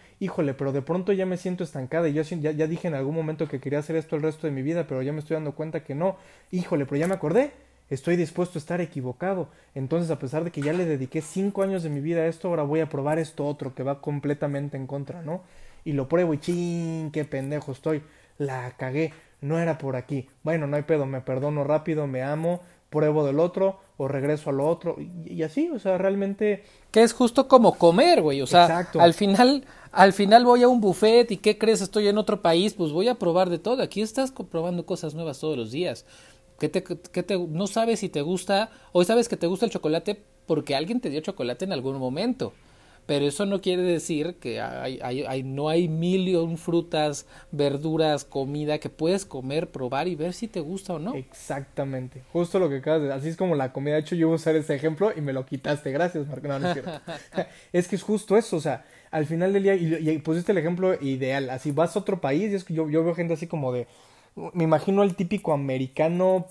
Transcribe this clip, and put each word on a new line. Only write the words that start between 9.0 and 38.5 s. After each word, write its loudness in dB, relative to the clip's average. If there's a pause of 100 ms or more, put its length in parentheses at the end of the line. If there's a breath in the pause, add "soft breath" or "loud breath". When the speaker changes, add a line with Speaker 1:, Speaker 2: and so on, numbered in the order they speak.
Speaker 1:
Entonces, -2
a -2
pesar -4
de -4
que -6
ya 0
le 0
dediqué -2
cinco -2
años -2
de -6
mi -4
vida 0
a 2
esto, -4
ahora 0
voy 0
a 0
probar -2
esto -6
otro -6
que -8
va -4
completamente -4
en -8
contra, -10
¿no? -8 (400 soft breath)
Y -4
lo -2
pruebo 2
y, -2
"Chin, -4
qué -4
pendejo -6
estoy. -4 (380 soft breath)
La -4
cagué. -4 (280 loud breath)
No -2
era 0
por -6
aquí. -6 (160)
Bueno, 0
no -2
hay 0
pedo, 2
me -6
perdono -2
rápido, 0
me -4
amo, -2 (280 loud breath)
pruebo 2
del 2
otro 0 (180 loud breath)
o -4
regreso -2
a -2
lo 0
otro", -2
y, -12
y -4
así, -2
o -4
sea, 0
realmente 0 (280 loud breath)
Speaker 2:
Que 8
es 4
justo 2
como 10
comer, 8
güey, 2
o -2
sea, 8
Speaker 1:
Exacto. 2
Speaker 2:
al 10
final, 4 (260 loud breath)
al 8
final 8
voy 8
a 8
un 6
buffet 6
y, -2
"¿qué 2
crees? 2
Estoy 0
en 2
otro 0
país, 4
pues -2
voy 2
a 0
probar 2
de -2
todo". -2
Aquí -4
estás -2
comprobando -4
cosas -6
nuevas -8
todos -4
los -6
días. -6 (540 loud breath)
¿Qué -2
te, -4
qué -8
te, -2
no -4
sabes 0
si -6
te -4
gusta, -2 (240 loud breath)